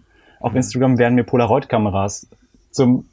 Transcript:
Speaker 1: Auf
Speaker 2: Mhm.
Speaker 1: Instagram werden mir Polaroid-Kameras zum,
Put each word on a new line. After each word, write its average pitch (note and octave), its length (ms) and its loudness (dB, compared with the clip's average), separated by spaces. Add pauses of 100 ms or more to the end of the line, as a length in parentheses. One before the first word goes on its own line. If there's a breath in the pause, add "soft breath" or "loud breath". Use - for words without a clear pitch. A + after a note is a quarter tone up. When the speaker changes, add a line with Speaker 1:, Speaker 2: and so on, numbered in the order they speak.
(400 soft breath)
Speaker 1:
Auf A#2 120 -4
Speaker 2:
Mhm. B2+ 60 -2
Speaker 1:
Instagram B2+ 400 0
werden A#2+ 160 2
mir B2 100 2
Polaroid-Kameras G#2+ 1000 -2 (440)
zum, B2+ 420 0